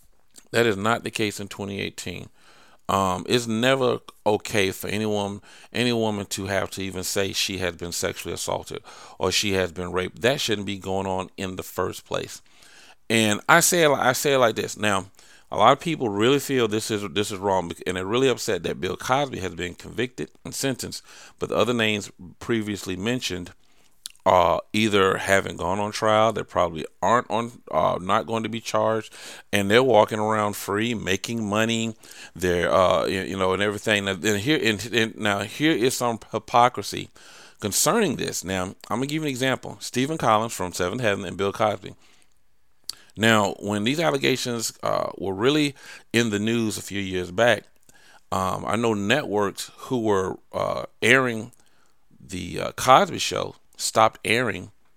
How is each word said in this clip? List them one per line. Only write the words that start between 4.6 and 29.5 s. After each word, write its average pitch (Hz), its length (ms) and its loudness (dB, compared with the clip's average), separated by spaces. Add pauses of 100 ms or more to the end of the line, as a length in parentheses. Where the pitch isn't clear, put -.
for - 160 -8
anyone, 104 540 -2 (300)
any 120 220 0
woman 107 320 0
to 95 220 -6
have 98 240 0
to 98 100 -8
even 92 220 -6
say 98 300 -2
she 95 260 -4
has 87 160 -2
been 85 160 -8
sexually 92 420 -6
assaulted - 480 -6 (380)
or 95 120 2
she 101 220 0
has 92 180 0
been 87 200 -8
raped. 92 320 -4
That 135 180 2
shouldn't 104 240 -2
be 101 140 -6
going 95 260 -4
on 92 320 -4
in 95 180 -6
the 92 60 -10
first 95 420 -6
place. - 380 -8 (640)
And 110 400 2
I 165 120 8
say 170 240 4
it, 147 80 6
I 127 220 2
say 143 200 0
it 135 60 4
like 113 160 4
this. - 200 -6
Now, 98 300 0 (460)
a - 60 -4
lot 117 160 8
of 135 60 0
people 147 300 -2
really 117 300 4
feel 131 280 0
this 107 220 -2
is, 101 220 -4
this 101 200 -2
is 101 60 -8
wrong, 92 300 0
bec-, 87 180 -10
and 92 100 -2
they're 92 120 -4
really 127 200 2
upset 110 360 0
that - 180 -4
Bill 92 160 -4
Cosby 131 400 -2
has 90 160 -6
been 87 220 -8
convicted 85 560 -8 (120)
and 85 120 -10
sentenced, 120 480 -6 (340)
but - 120 -6
the - 60 -2
other 110 200 2
names 107 360 0 (280)
previously 104 560 -2
mentioned, 92 560 -4 (760)
uh, 87 340 6 (140)
either 104 440 4
haven't 95 400 2
gone 90 220 -2
on 104 120 -4
trial, 107 400 4
they 101 120 -4
probably 87 420 0 (160)
aren't 113 300 2
on, 117 400 -4
uh, 90 280 2
not 92 280 0
going 113 160 -2
to 110 60 -4
be 113 100 -6
charged, 110 520 -2 (400)